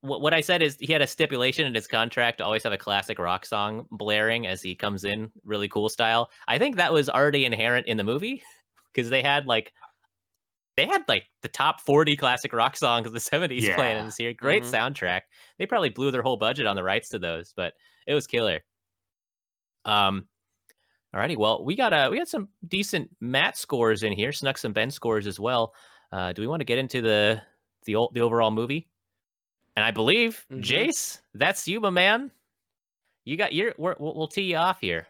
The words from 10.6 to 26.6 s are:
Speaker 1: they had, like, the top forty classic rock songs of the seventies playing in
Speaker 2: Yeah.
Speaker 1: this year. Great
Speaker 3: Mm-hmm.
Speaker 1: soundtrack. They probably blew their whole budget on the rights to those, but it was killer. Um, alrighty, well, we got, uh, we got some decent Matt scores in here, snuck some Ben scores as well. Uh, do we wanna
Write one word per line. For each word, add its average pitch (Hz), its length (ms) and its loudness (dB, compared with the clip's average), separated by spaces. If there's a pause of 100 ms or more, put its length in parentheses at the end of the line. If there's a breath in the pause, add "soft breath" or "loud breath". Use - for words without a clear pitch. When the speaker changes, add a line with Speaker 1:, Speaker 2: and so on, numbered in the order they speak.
Speaker 1:
they 143 100 2
had, 330 220 -2
like, 110 200 -2 (160)
the - 60 -10
top 147 300 -2
forty 147 380 4
classic 123 340 0
rock 117 240 2
songs 117 320 0
of 110 60 -12
the 117 80 -6
seventies 131 520 0
playing 117 200 2
in 110 60 -2
Speaker 2:
Yeah. 107 60 -6
Speaker 1:
this 110 140 -12
year. 117 140 -4
Great 139 300 0
Speaker 3:
Mm-hmm. 123 120 -4
Speaker 1:
soundtrack. 110 460 0 (360 soft breath)
They 180 80 -4
probably 190 240 0
blew 131 220 -2
their 127 120 -2
whole 123 140 0
budget 117 300 0
on 101 80 0
the 92 80 -4
rights 98 260 -2
to 110 100 -6
those, 85 360 -8
but 87 180 -4 (320 soft breath)
it 143 80 -2
was 147 140 -2
killer. 107 320 -2 (1300)
Um, 98 420 2 (880)
alrighty, 123 220 -2
well, 107 260 2
we 147 120 -2
got, 233 180 2
uh, 139 180 4
we 208 60 -2
got 339 100 -4
some 208 220 -6 (180)
decent 190 420 -4 (120)
Matt 135 360 0
scores 113 460 2
in 110 100 2
here, 104 180 -2
snuck 135 260 -4
some 110 160 -6
Ben 110 180 0
scores 110 360 -2
as 98 120 -8
well. 117 340 0 (380 soft breath)
Uh, 92 220 -4
do 95 80 -8
we 110 60 -4
wanna 156 180 -4